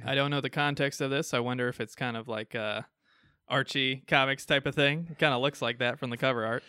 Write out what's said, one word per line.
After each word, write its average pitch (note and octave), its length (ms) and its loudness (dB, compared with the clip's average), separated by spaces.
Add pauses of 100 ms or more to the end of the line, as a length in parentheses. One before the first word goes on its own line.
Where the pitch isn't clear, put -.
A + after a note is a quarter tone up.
I C3+ 100 -2
don't C#3 160 2
know C#3+ 100 0
the C3 80 -4
context C#3+ 520 0
of C3+ 100 0
this. C#3 240 -2
I B2 60 2
wonder B2 280 -2
if B2 120 -6
it's - 160 -8
kind A#2+ 200 -4
of A2+ 120 -10
like A2 260 -6
a G#2+ 320 -4 (640)
Archie C3 580 0
comics C3+ 400 4
type C#3 180 2
of C#3+ 120 -2
thing. D#3 340 2
It - 80 -14
kinda C#3+ 200 4
looks C#3 220 0
like A#2+ 180 -2
that B2 200 0
from B2+ 120 -4
the A#2+ 60 -4
cover A#2+ 300 0
art. A#2 220 -2